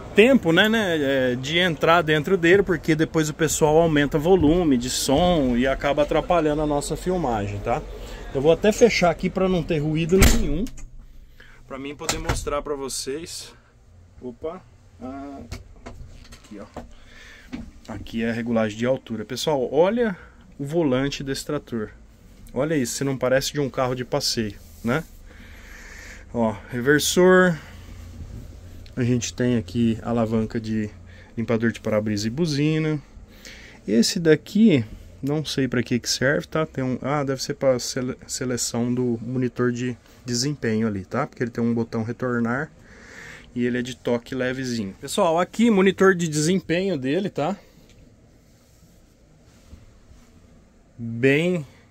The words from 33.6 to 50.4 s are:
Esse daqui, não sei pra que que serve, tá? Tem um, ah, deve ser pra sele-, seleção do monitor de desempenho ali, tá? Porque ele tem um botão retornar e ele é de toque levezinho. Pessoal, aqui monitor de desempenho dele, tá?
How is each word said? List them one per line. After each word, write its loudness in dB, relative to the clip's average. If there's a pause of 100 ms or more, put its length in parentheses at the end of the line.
Esse 2
daqui, 4 (380)
não -2
sei -2
pra 0
que 0
que -6
serve, 0
tá? -4
Tem -6
um, -4
ah, -2
deve -4
ser -6
pra 2
sele-, -6
seleção -4
do 0
monitor -2
de -4 (300)
desempenho -2
ali, -4
tá? -4
Porque -8
ele -4
tem -4
um 2
botão -2
retornar -4 (840)
e -2
ele 0
é -2
de -8
toque -4
levezinho. -4
Pessoal, 0
aqui 2
monitor 6
de -2
desempenho 0
dele, -2
tá? -4 (3500)